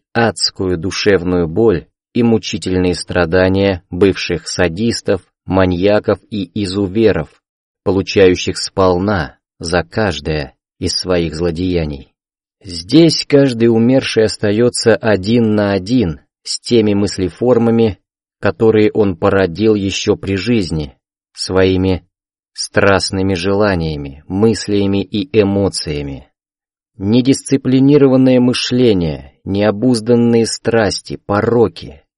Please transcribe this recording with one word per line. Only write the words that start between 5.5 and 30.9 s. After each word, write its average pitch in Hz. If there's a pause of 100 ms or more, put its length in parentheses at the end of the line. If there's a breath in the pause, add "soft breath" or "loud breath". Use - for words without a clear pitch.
и 98 (120)
изуверов, 98 (440)
получающих 95
сполна 92 (200)
за 85
каждое 78 (220)
из 90
своих 85
злодеяний. 82 (500)
Здесь 98
каждый 123
умерший 117
остается 110
один 107
на 104
один 95 (220)
с -
теми 107
мыслеформами, 113 (460)
которые 107
он 98
породил 98
еще 98
при 98
жизни, 87 (340)
своими 92 (460)
страстными 98
желаниями, 82
мыслями 101
и 104
эмоциями. 87 (720)
Недисциплинированное 131
мышление, 107
необузданные 113
страсти, 107